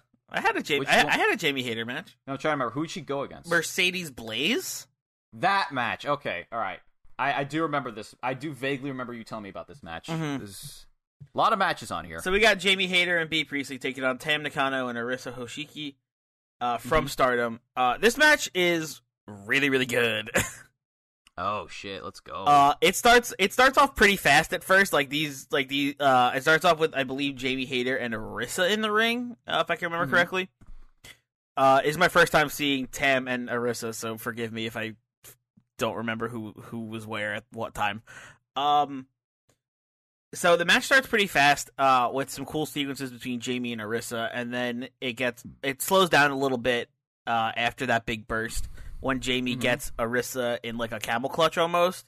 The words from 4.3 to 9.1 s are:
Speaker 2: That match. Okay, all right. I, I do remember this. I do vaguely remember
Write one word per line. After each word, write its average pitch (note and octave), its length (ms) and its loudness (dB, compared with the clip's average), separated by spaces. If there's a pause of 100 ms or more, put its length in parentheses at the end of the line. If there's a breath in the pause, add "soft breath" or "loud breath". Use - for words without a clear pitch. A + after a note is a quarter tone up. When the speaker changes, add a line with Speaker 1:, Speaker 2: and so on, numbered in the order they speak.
Speaker 2:
That F3+ 380 0
match. A#2 340 -4
Okay, A#2+ 460 -4
all A2+ 80 -6
right. F#2 200 -6 (400)
I, C3+ 220 0
I - 20 0
do D3 200 -4
remember C#3+ 280 -2
this. G#2+ 320 -14
I B2+ 100 -2
do C3+ 200 -10
vaguely C3+ 360 -6
remember B2+ 240 -8